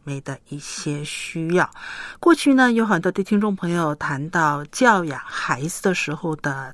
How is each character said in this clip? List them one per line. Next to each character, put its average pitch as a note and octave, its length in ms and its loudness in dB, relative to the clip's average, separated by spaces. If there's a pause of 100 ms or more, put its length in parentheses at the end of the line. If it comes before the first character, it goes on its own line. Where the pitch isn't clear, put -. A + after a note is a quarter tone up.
妹 C#3 160 -6
的 C3+ 180 -10 (120)
一 C#3+ 80 -10
些 D3 440 -6
需 E3 520 -4
要。 F3 160 4 (500)
过 E4+ 140 6
去 C#4+ 180 4
呢， B3+ 200 6
有 A3+ 120 2
很 G#3 160 2
多 F3+ 100 0
的 F#3+ 140 0
听 G3+ 160 2
众 G#3 160 0
朋 F3 140 -4
友 E3+ 240 0
谈 D3 340 -4
到 D3 380 2
教 A3 400 4
养 C3+ 180 -6
孩 - 420 -4
子 - 160 -8
的 F#3 120 2
时 - 200 -4
候 D#3 220 -4
的 C3+ 380 -6